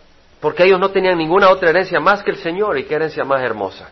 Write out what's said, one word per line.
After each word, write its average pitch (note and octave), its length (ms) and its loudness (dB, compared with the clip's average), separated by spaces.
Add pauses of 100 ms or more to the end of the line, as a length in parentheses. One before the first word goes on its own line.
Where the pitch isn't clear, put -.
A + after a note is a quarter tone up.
(400)
porque D3+ 220 -2
ellos F#3 160 6
no F#3+ 120 0
tenían F#3 280 0
ninguna F3+ 320 4
otra F#3 200 2
herencia F3 280 0
más G3 240 0
que G3+ 80 -4
el F3+ 60 -6
Señor. F3 420 -4
¿Y B2+ 60 -6
qué D3+ 100 -6
herencia D3+ 300 -4
más C3+ 180 -2
hermosa? G#2+ 500 -6